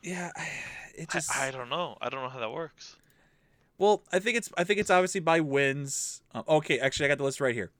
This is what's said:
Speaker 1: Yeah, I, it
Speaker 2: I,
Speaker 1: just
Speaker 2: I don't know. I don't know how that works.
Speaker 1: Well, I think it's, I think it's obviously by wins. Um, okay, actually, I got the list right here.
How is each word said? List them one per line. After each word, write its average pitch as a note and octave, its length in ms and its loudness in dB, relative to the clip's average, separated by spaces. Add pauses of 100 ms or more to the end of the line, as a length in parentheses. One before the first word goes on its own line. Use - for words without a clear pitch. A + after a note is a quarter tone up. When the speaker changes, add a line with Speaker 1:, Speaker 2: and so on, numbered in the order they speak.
Speaker 1:
Yeah, F3 340 -6
I, D#3+ 120 -8 (460)
it E3 160 -10
Speaker 2:
I, - 40 -4
Speaker 1:
just - 200 -2
Speaker 2:
I C3+ 160 -2
don't B2+ 200 -8
know. D3+ 320 -4
I A#2+ 80 -2
don't C3+ 120 -6
know B2+ 60 -4
how C3 120 -10
that A2 120 -4
works. - 440 -12 (840)
Speaker 1:
Well, G3+ 240 4 (100)
I F#3 60 4
think A3 180 0
it's, - 220 -4
I F3 60 4
think G3 160 2
it's G#3 100 0
obviously F#3 300 4
by E3 200 4
wins. C#3 840 0 (120)
Um, A#2 120 -6
okay, D#3 320 4
actually, C3+ 280 0
I - 20 4
got C#3+ 100 4
the C#3 60 -2
list C#3 160 -2
right B2+ 140 2
here. G2+ 260 -4